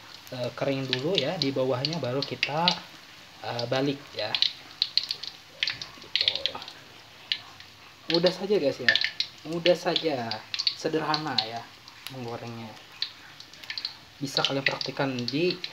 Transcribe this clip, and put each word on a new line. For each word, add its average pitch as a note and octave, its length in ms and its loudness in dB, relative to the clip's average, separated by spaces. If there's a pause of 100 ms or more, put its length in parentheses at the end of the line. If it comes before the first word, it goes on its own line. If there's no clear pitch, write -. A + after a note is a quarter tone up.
(320)
eh, B2 240 -2
kering C3+ 320 2
dulu C3 320 2
ya D3 160 2
di C#3 160 2
bawahnya, C3 480 2
baru B2+ 240 0
kita, D#3 480 2 (720)
eh, A#2+ 240 0
balik C#3 320 2 (160)
ya. G#2+ 160 -2 (1700)
Gitu. - 560 0 (1600)
Mudah E3+ 160 6
saja, G3 240 0
guys, C#3+ 240 4
ya. B2 160 6 (560)
Mudah E3+ 240 6
saja. D3 560 2 (480)
Sederhana D#3 640 2
ya A2+ 160 -6 (560)
menggorengnya. A#2 560 -6 (1500)
Bisa C#3 240 2
kalian C#3 160 2
praktikkan C3+ 640 0
di F3 320 2 (140)